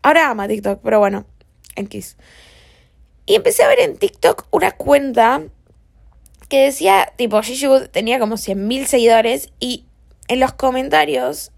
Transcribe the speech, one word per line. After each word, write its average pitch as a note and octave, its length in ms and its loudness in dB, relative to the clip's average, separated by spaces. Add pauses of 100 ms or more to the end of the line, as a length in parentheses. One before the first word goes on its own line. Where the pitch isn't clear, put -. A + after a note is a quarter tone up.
Ahora D4+ 300 2
ama G#3+ 160 -6
TikTok, G3+ 340 -6
pero A3 200 2
bueno, G3+ 260 0 (480)
X. G3+ 420 -12 (1080)
Y - 80 2
empecé - 300 2
a - 40 4
ver B4 120 4
en - 160 -2
TikTok - 560 -2
una - 180 0
cuenta C4 720 0 (1040)
que C4+ 160 2
decía, G3 520 0
tipo, G#3+ 260 0
Gigi C4 240 -6
Wood C4+ 220 2
tenía A3+ 320 -2
como A3 160 -2
cien G3 320 -6
mil C4 180 -4
seguidores A#3 720 2
y B3 280 -10 (420)
en B3 100 -2
los C4 140 0
comentarios C4 1040 -2